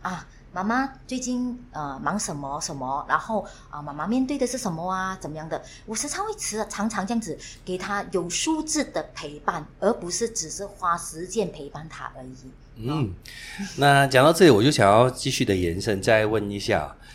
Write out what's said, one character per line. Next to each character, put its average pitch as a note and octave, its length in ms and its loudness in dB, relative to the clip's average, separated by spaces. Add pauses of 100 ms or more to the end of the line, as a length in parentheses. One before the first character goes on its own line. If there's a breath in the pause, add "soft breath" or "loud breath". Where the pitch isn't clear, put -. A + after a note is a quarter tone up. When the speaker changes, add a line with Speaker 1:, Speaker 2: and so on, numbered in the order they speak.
Speaker 1:
啊， F3+ 260 -8 (240 soft breath)
妈 F3+ 120 -4
妈 B3+ 280 0 (140)
最 B3+ 140 -6
近， B3 520 -4
呃， C#3+ 320 -8
忙 E3+ 160 0
什 F#3 160 -6
么 C#3+ 240 -6
什 D#3+ 160 -8
么， C3+ 320 -4
然 D3 120 2
后， G#3+ 260 -4 (240 loud breath)
啊， D3 100 -12
妈 D3+ 140 -10
妈 D3+ 140 -6
面 B3+ 180 0
对 C#4 140 -4
的 B3+ 80 2
是 C4 100 -6
什 F#3+ 160 -4
么 E3+ 180 -4
啊， F#3+ 300 -4
怎 D#3 80 -8
么 D#3 80 -8
样 D#3 100 -10
的， D#3+ 140 -6 (240 loud breath)
我 A3 100 -8
时 C#4+ 140 -4
常 G4 160 -6
会 G#4+ 80 -6
持-， G#3+ 240 -6 (100)
常 G#3+ 220 -2
常 F#3+ 160 -4
这 A#3 80 -4
样 A#3 80 0
子 F3 160 -8 (260 loud breath)
给 F3+ 140 -6
他 G3 340 -4
有 F3 160 0
素 D#4 360 -2
质 D4 220 -2
的 D#3+ 180 -6 (100)
陪 D3 280 -12
伴， D3+ 220 -4 (160)
而 G#3 140 2
不 F3 160 -6
是 A3+ 180 -4
只 D#3+ 220 -8
是 F#3+ 160 -10
花 F3 320 -2
时 E3+ 300 -10
间 G3 240 -2
陪 C#3+ 180 -14
伴 D3+ 180 -14
他 C3+ 300 -12
而 C3 80 -14
已。 C3 260 -16 (260)
Speaker 2:
嗯， A2+ 120 -6
Speaker 1:
哦。 C#3+ 200 0 (680 loud breath)
Speaker 2:
那 C#3 300 8
讲 C3 180 8
到 E3 80 8
这 F3 120 8
里， D#3 60 12
我 G#2 120 8
就 C#3 80 6
想 G#2+ 200 6
要 A#2 200 8
继 - 180 -4
续 C3 160 0
的 G2+ 100 4
延 F2 240 0
伸， G2 220 -2
再 A2 240 6
问 G#2+ 240 0
一 G2+ 100 -4
下， F2 360 -2 (200 loud breath)